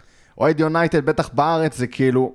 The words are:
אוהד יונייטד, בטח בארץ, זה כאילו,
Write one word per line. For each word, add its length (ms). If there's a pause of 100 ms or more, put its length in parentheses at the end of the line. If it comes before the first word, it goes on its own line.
(380)
אוהד 220
יונייטד, 460
בטח 260
בארץ, 440
זה 100
כאילו, 480